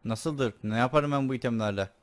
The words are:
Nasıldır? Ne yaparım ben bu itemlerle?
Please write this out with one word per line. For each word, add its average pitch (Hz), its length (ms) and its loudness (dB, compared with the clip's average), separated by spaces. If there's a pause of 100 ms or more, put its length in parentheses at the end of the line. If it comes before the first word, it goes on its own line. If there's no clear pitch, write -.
Nasıldır? 123 500 -2 (100)
Ne 107 120 -2
yaparım 143 360 2
ben 139 160 0
bu 131 60 -2
itemlerle? 107 560 -2 (120)